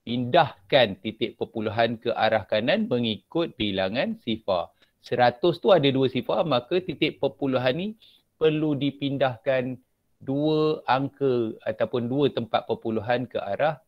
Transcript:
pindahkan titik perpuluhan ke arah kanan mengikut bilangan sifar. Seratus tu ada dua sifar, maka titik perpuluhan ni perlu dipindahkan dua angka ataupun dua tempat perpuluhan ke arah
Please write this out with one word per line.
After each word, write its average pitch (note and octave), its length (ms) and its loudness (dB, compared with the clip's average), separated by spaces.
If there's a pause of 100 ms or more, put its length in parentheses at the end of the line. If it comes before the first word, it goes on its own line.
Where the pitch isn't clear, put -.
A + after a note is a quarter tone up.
pindahkan B2 960 2
titik - 400 -6
perpuluhan A2 560 -2
ke A2+ 160 -4
arah A2 320 2
kanan D3 400 0
mengikut B2 720 -2
bilangan G#2+ 640 -2
sifar. F#2+ 480 -2 (320)
Seratus B2 560 2
tu A3 160 4
ada C#3+ 160 6
dua C3+ 160 2
sifar, D#3+ 400 -2
maka C#3 360 0
titik D#3 360 -4
perpuluhan C3 560 -2
ni F3+ 140 -4 (520)
perlu D#3 400 2
dipindahkan C3 960 -2 (480)
dua D#3 640 0
angka B2+ 800 0
ataupun A#2 400 -2
dua C3+ 240 2
tempat A#2 320 -2
perpuluhan A#2 640 -2
ke - 80 -14
arah G#2+ 520 -2